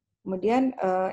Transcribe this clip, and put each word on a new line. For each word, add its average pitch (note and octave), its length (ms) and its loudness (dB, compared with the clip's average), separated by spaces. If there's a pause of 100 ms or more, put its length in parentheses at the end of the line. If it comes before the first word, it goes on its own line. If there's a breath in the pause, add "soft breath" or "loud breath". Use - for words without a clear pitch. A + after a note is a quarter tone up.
(200)
Kemudian, A3+ 560 0
eh, F#3 380 0